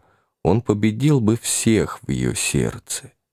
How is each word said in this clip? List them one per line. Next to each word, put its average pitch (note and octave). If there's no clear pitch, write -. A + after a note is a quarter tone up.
он F#2+
победил A2
бы A2+
всех -
в -
ее B1
сердце. -